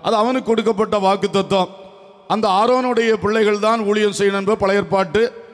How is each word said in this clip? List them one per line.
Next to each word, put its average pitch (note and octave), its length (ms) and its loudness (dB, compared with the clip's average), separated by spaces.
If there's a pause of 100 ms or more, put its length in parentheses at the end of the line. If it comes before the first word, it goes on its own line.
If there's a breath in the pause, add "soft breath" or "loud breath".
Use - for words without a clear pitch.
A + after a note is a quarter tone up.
அது G3+ 140 -2
அவனுக்கு A#3 320 0
கொடுக்கப்பட்ட G#3+ 500 0
வாக்குத்தத்தம். G3 680 0 (600)
அந்த G#3+ 200 0
ஆரோனுடைய A#3 640 2
பிள்ளைகள் G#3 460 0
தான் A3 220 0
ஊழியம் G#3 380 0
செய்யணும் G3 160 0
என்பது G3 220 0
பழைய G3+ 240 0
ஏற்பாட்டு F#3+ 720 -2